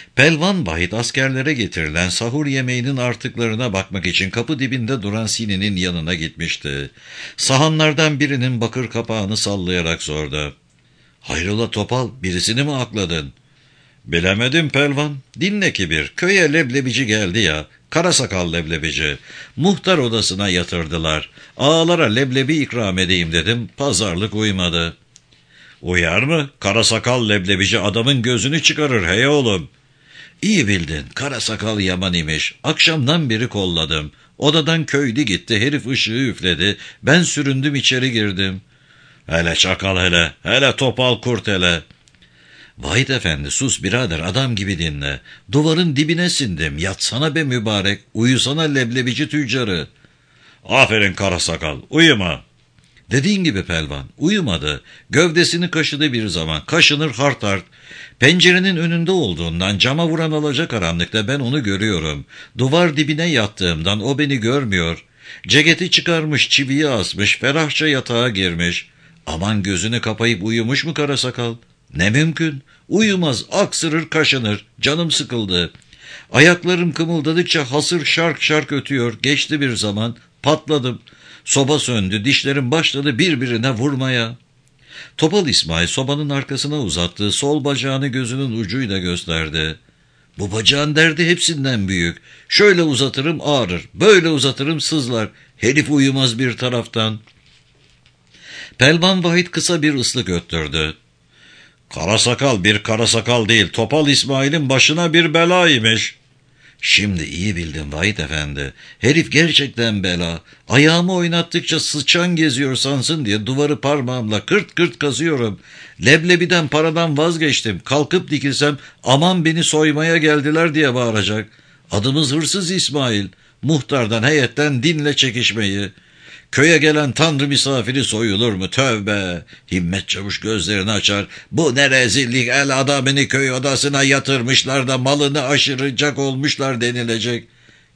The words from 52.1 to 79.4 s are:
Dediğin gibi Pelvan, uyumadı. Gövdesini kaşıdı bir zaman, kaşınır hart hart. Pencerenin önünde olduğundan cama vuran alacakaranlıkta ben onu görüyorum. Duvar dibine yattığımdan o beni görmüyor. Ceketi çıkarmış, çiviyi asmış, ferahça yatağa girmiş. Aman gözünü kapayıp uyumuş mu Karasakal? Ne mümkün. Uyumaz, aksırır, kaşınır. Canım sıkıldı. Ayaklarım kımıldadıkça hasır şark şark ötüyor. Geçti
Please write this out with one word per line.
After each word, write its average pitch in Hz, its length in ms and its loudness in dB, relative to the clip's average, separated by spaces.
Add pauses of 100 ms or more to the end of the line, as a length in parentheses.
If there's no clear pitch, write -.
Dediğin 180 320 2
gibi 104 200 0
Pelvan, 73 420 -4 (120)
uyumadı. 107 640 0 (280)
Gövdesini 170 600 2
kaşıdı 151 420 -2
bir 110 140 -2
zaman, 80 380 -4
kaşınır 151 460 2
hart 127 320 0
hart. 98 200 -2 (560)
Pencerenin 180 580 4
önünde 170 340 0
olduğundan 92 640 0
cama 143 300 0
vuran 160 240 -2
alacakaranlıkta 113 960 -2
ben 139 120 0
onu 135 240 -2
görüyorum. 92 640 -2 (320)
Duvar 143 400 2
dibine 156 320 0
yattığımdan 98 760 0
o 135 140 -2
beni 139 180 0
görmüyor. 104 680 0 (420)
Ceketi 156 440 4
çıkarmış, 156 580 0
çiviyi 139 380 0
asmış, 104 500 0
ferahça 151 500 0
yatağa 123 420 0
girmiş. 87 600 -2 (360)
Aman 95 380 -2
gözünü 101 380 -2
kapayıp 113 420 -2
uyumuş 117 420 -2
mu 160 80 -4
Karasakal? 127 640 -4 (400)
Ne 87 140 0
mümkün. 147 540 0 (260)
Uyumaz, 180 640 0
aksırır, 165 580 -2
kaşınır. 127 560 0 (160)
Canım 156 300 0
sıkıldı. 110 600 -2 (600)
Ayaklarım 175 600 4
kımıldadıkça 160 800 0
hasır 151 340 0
şark 165 360 0
şark 151 300 0
ötüyor. 123 500 -2
Geçti 143 400 0